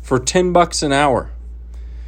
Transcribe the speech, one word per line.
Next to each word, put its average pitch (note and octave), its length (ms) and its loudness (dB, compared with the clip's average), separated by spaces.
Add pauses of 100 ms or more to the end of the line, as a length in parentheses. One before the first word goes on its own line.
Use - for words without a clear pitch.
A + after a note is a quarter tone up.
for - 160 0
ten F3+ 340 2
bucks F3 300 4
an D3 100 0
hour. C#3 380 2 (800)